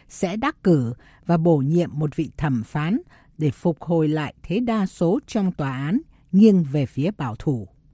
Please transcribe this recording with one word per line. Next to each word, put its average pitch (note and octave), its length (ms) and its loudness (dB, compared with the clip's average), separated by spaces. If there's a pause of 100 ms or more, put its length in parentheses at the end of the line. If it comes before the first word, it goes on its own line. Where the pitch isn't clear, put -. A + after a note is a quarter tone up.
sẽ G3 280 -6
đắc C4+ 260 -6
cử C3+ 300 4 (320)
và E3+ 120 2
bổ D#3+ 200 4
nhiệm D#3 360 0
một D3 220 -4
vị D3 220 -4
thẩm C3 260 -2
phán E3+ 380 -4 (360)
để D3 140 0
phục - 300 -4
hồi E3 260 0
lại D3+ 260 -4 (100)
thế F#3+ 160 -4
đa A3+ 260 -2
số F#3 420 -2
trong F#3+ 240 -2
tòa C#3 200 -6
án D3+ 300 -2 (300)
nghiêng F#3+ 320 6
về C#3 220 -2
phía D3+ 320 -4
bảo A#2 180 -8
thủ. A#2 320 -6 (260)